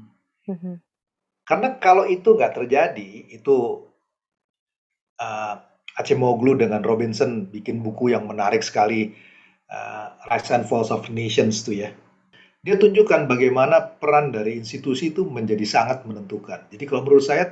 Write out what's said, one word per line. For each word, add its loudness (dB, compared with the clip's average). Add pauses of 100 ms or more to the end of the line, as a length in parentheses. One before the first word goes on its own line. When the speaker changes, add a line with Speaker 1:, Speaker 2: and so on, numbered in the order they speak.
(460)
Speaker 1:
Mm-hmm. -10 (720)
Speaker 2:
Karena 0
kalau 6
itu 2
nggak 0
terjadi, -2
itu, 0 (1300)
eh, -8 (400)
Acemoglu 2
dengan 0
Robinson -2
bikin -8
buku -2
yang -2
menarik 0
sekali, 0 (560)
eh, -12 (200)
Rise -2
and 0
Falls 0
of -4
Nations -2
tuh -6
ya, -16 (720)
dia 2
tunjukkan 4
bagaimana 2
peran 2
dari -4
institusi -4
itu -2
menjadi -2
sangat 0
menentukan. -12
Jadi -12
kalau -2
menurut 8
saya 0